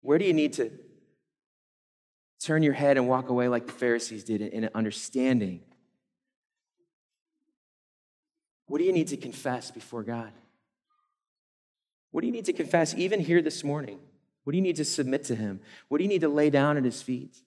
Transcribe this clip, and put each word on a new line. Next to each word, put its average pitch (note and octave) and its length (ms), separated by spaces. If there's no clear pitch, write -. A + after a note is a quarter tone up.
Where C#3+ 160
do G3+ 80
you F3 80
need D3+ 200
to A#2 160
turn D#3+ 200
your C#3+ 120
head C#3 240
and B2+ 100
walk B2+ 220
away B2 180
like A#2+ 180
the - 60
Pharisees A#2 500
did G#2+ 200
in, A2 220
in G#2+ 100
understanding? A2 880
What C#3 120
do E3+ 60
you F#3 80
need D#3+ 160
to C3+ 80
confess B2 540
before A2+ 320
God? A2+ 280
What E3 100
do A#3+ 60
you A#3+ 80
need A3+ 100
to F#3 80
confess E3 420
even F#3 260
here E3+ 200
this D3+ 240
morning? C#3+ 340
What C#3+ 80
do F3 60
you F#3+ 40
need F3 140
to D3+ 80
submit C#3 400
to B2 100
him? G#2 260
What D3 100
do F3+ 60
you G3 40
need F#3+ 120
to D#3 80
lay D3 220
down C#3+ 260
at C3+ 80
his A#2+ 160
feet? - 460